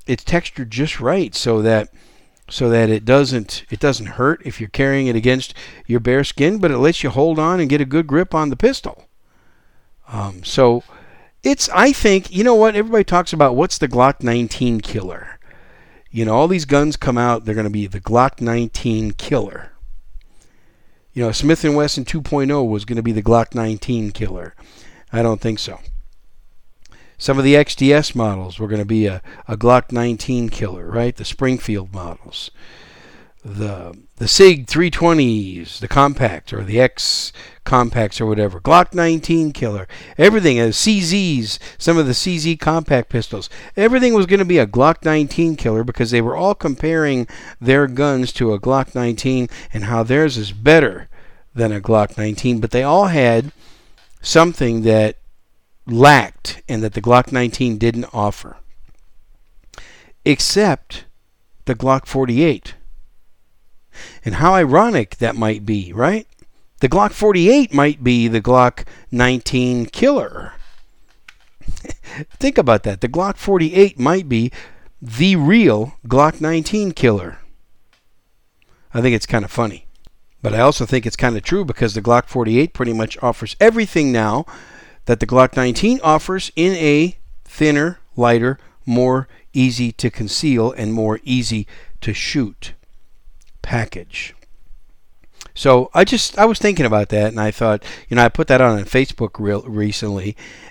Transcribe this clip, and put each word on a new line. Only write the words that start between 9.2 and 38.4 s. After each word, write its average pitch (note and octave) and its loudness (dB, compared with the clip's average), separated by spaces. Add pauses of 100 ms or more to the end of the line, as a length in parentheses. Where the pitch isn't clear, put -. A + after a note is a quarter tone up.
Um, G2+ -12
so A#2+ 2 (580)
it's, C#4 0
I B3 4
think, G3 0
you F#3 -2
know B3 4
what? G#3+ 4
Everybody A3 0
talks F3 0
about C#3+ 2
what's C#3 0
the C#3+ -2
Glock B2 2
nineteen A#2+ -2
killer. - -10 (720)
You A2+ -4
know, A2 0
all D3 4
these F3 0
guns C#3+ 2
come B2 -2
out, A#2+ 0
they're G#2+ -4
gonna G#2+ -2
be G#2 -4
the F#2+ -10
Glock A#2+ 0
nineteen A#2 -4
killer. - -6 (1400)
You A#2+ -4
know, A2+ -2
Smith D3 0
and D3 0
Wesson D3 -2
two E3 -6
point C#3 -2
oh C#3+ 0
was G#2+ -4
gonna A2+ -6
be A#2 -2
the G#2+ -2
Glock A2+ 2
nineteen A2+ -4
killer. F#2+ -8 (580)
I A#2 -2
don't A2 0
think A2+ -4
so. - -12 (1400)
Some C3+ -2
of C3+ 0
the C#3 6
X D3 4
D C#3 4
S D3+ 2
models F#2+ -4
were A2 -8
gonna G#2 -2
be G#2+ 0
a, F#2 -6 (260)
a G#2+ -6
Glock A#2+ 2
nineteen A#2+ -4
killer, F#2+ -8
right? A#2+ -2
The A2 -12
Springfield G#2+ -4
models. - -14 (920)
The, G2 -10 (180)
the A2+ -6
Sig F3 6
three E3 0
twenties, A2 0
the G#2+ -10
compact, C3 0
or G2+ -8
the G#2 -2
X - -2 (320)
compacts A#2 0
or A2+ -2
whatever. G#2 -2